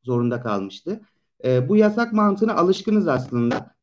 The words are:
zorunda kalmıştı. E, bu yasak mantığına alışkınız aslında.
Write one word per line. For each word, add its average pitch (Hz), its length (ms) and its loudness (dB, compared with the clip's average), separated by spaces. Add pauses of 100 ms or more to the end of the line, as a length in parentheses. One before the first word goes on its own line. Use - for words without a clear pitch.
zorunda 120 400 -2
kalmıştı. 107 580 -6 (440)
E, 127 240 2
bu 208 80 4
yasak 214 360 2
mantığına 208 420 0
alışkınız 190 540 0
aslında. 123 760 -2